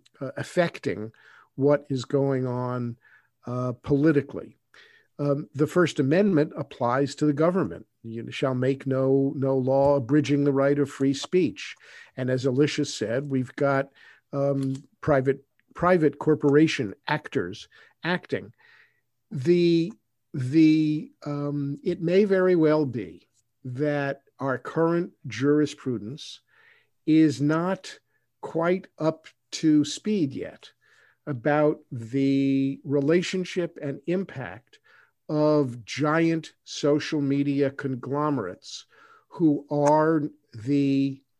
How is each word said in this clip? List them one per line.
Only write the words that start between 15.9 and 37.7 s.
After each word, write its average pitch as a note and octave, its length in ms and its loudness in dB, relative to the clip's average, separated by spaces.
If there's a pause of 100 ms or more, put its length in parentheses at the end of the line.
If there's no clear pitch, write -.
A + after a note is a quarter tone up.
corporation D3 760 2 (140)
actors A2 600 -4 (360)
acting. D3+ 480 -6 (800)
The, E3+ 600 2 (420)
the, D#3 760 2 (140)
um, C#3+ 580 -6
it F3 180 -4
may F3+ 240 4
very F#3 320 4
well D3+ 300 4
be G#2 420 -10 (360)
that C#3 580 -4 (180)
our C3 180 -4
current E3+ 540 -2 (140)
jurisprudence C3+ 1120 -2 (640)
is D#3 340 4
not E3 580 -2 (420)
quite F3 480 -2 (100)
up D#3 300 -2 (240)
to D3+ 320 4
speed F3 480 -2
yet - 380 -14 (560)
about D3+ 520 0 (140)
the C3+ 880 0
relationship E3+ 1000 -2
and C#3+ 260 -8
impact C3 720 -8 (480)
of D3+ 560 2
giant D#3+ 680 0 (120)
social D3 560 -2
media C#3 500 0